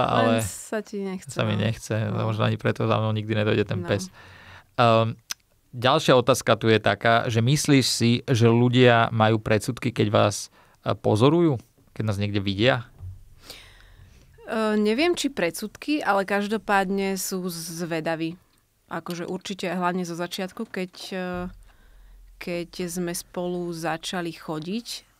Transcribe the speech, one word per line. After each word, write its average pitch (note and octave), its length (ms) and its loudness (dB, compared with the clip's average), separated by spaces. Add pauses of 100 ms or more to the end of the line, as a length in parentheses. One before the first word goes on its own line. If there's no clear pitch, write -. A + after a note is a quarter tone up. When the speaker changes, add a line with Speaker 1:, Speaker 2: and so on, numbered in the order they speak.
Speaker 1:
ale A#2 340 2
Speaker 2:
Len - 20 0
sa - 380 -8
ti G#3 220 -10
nechce, F#3+ 260 -8
Speaker 1:
sa B2+ 160 -6
mi G#2+ 160 -2
Speaker 2:
no. G#2+ 40 -2
Speaker 1:
nechce. A2 320 -4 (120)
Speaker 2:
No. A2 180 -4
Speaker 1:
Možno A2 200 -2
ani A2 100 0
preto A2+ 320 -2
za A2 80 2
mnou A2 160 0
nikdy G#2+ 240 -4
nedojde G#2+ 320 2
ten F2+ 160 -6
Speaker 2:
No. F2 80 -8
Speaker 1:
pes. G#2 160 -2 (680)
Ehm, A2+ 420 4 (540)
ďalšia C3+ 420 2
otázka B2 400 4
tu A2+ 140 2
je A2 100 6
taká, A2+ 480 2
že A2+ 140 0
myslíš C3+ 440 4
si, A#2 260 2 (140)
že A#2+ 220 4
ľudia A#2+ 640 6
majú A2 320 2
predsudky, A2 480 -2
keď A2+ 180 0
vás, G#2+ 460 2 (260)
e, A2+ 140 -4
pozorujú? C3+ 640 2 (320)
Keď - 140 -8
nás G#2+ 120 -2
niekde G2+ 220 -2
vidia? G#2 480 0 (1600)
Speaker 2:
E, A3+ 100 -8 (220)
neviem, A3+ 360 2
či D#4+ 160 -2
predsudky, G#3+ 720 -4
ale G3 260 0
každopádne G3 920 -2
sú F#3 300 -6
zvedaví. E3 960 -6 (480)
Akože F3 380 -8
určite F#3 440 -8
hlavne F3+ 340 -2
zo E3+ 120 -6
začiatku, F3+ 500 -8
keď, F#3 280 -8 (160)
e, F#3+ 120 -8 (1160)
keď F3 340 -8 (180)
sme F3 240 -4
spolu F3 560 -6
začali E3 640 -6
chodiť, E3 560 -8 (340)